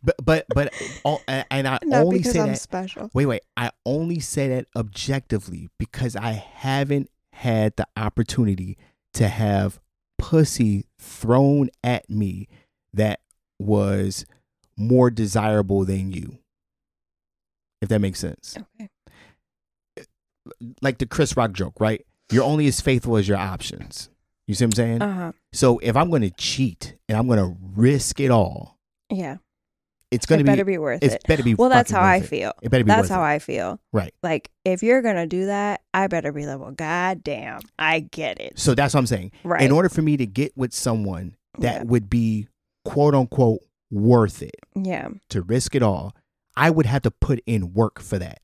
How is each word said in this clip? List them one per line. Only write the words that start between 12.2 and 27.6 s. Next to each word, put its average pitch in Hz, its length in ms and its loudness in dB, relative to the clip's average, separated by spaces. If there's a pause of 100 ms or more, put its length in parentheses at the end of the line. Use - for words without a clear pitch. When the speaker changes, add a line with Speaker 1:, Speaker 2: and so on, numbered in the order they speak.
Speaker 1:
that 107 280 0 (380)
was 98 680 0 (500)
more 123 320 4
desirable 104 760 0
than 95 280 -4
you. - 260 -12 (1400)
If 101 80 6
that 107 100 6
makes 98 200 0
sense. - 400 -8 (200)
Speaker 2:
Okay. 208 100 -14 (1900)
Speaker 1:
Like 131 180 -2
the 131 60 -2
Chris 139 300 -2
Rock 117 160 0
joke, 92 280 -6
right? 110 260 0 (260)
You're 120 120 4
only 151 240 2
as 131 140 0
faithful 120 360 0
as 98 100 2
your 101 100 0
options. - 720 -10 (380)
You 107 80 -2
see 120 80 2
what 117 60 4
I'm 104 60 -2
saying? 117 260 0
Speaker 2:
Uh-huh. 135 300 -4 (200)
Speaker 1:
So 123 280 2
if 117 180 0
I'm 165 120 2
gonna 127 200 2
cheat - 680 -6 (140)
and 107 80 0
I'm 120 100 2
gonna 101 260 2 (220)